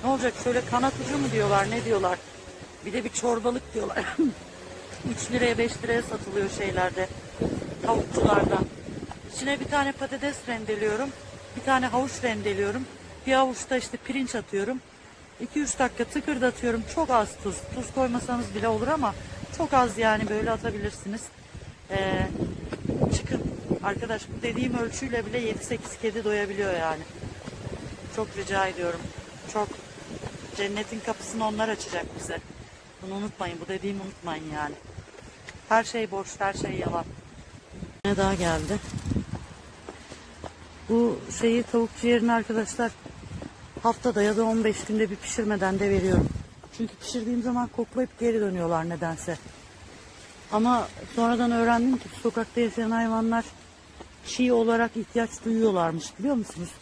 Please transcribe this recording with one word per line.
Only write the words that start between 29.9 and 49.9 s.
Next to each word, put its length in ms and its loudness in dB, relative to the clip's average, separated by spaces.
Cennetin 420 -4
kapısını 480 -2
onlar 220 2
açacak 360 -4
bize. 200 -6
Bunu 120 -8
unutmayın. 520 -4
Bu 20 -16
dediğimi 340 -4
unutmayın 540 -8
yani. 200 -4
Her 140 6
şey 280 -2
boş, 160 -4
her 140 2
şey 180 -2
yalan. 340 -2
Ne 120 4
daha 160 6
geldi? 460 2
Bu 300 4
şeyi 240 4
tavuk 260 2
ciğerini 300 6
arkadaşlar 600 0
haftada 380 2
ya 160 4
da 60 4
on 200 4
beş 220 2
günde 240 2
bir 60 -4
pişirmeden 640 2
de 100 4
veriyorum. 400 6
Çünkü 180 -4
pişirdiğim 460 -2
zaman 260 2
koklayıp 520 -2
geri 220 4
dönüyorlar 480 2
nedense. 480 -2